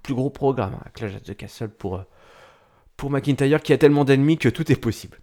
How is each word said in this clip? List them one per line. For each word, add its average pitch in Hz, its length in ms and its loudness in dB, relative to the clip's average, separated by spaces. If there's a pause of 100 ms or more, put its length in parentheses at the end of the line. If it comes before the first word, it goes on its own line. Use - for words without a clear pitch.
plus 139 120 -8
gros 127 160 -2
programme, 127 460 -4
hein, - 180 -16
Clash 101 200 -10
at 101 60 -14
the 101 160 -14
Castle - 320 -12
pour, 95 280 -10
euh, 92 80 -12 (920)
pour 139 140 -10
McIntyre, 139 520 0
qui 156 120 0
a 127 40 6
tellement 143 280 6
d'ennemis 139 320 4
que 139 100 0
tout 156 240 0
est 135 80 4
possible, - 440 -8